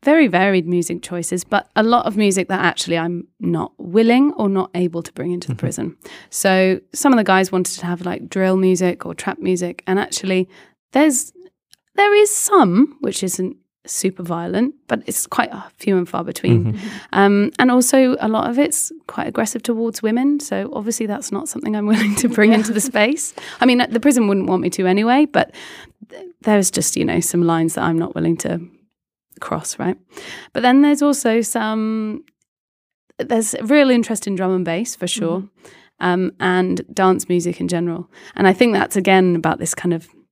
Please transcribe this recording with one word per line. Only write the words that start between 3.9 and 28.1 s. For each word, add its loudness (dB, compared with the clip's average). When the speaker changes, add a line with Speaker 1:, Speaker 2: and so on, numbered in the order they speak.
Speaker 1:
or -2
not -2
able -2
to -14
bring -8
into -8
the -4
Speaker 2:
Mm-hmm. -12
Speaker 1:
prison. -6
So 2
some 2
of 6
the 2
guys 2
wanted -2
to -8
have, -6
like, -8
drill 0
music 2
or -10
trap -8
music, -4
and 0
actually -2
there's, 2
there 4
is 6
some 4
which -4
isn't -6
super -4
violent, -2
but -2
it's -4
quite, -2
uh, -14
few 0
and -2
far -6
between. 0
Speaker 2:
Mm-hmm. -8
Speaker 1:
Um, 4
and 4
also 4
a -2
lot -2
of -4
it's -2
quite -8
aggressive -6
towards -4
women, 0
so -6
obviously -4
that's -6
not -6
something -6
I'm -2
<laughs> 2
willing 0
to 0
bring 4
Speaker 3:
Yeah. 6
Speaker 1:
into -2
the -2
space. -2
I 4
mean, 4
the -2
prison 4
wouldn't 0
want 0
me -2
to -2
anyway, 4
but -2
th-, -20
there's 2
just, -2
you 0
know, 0
some 0
lines 0
that -4
I'm 0
not -6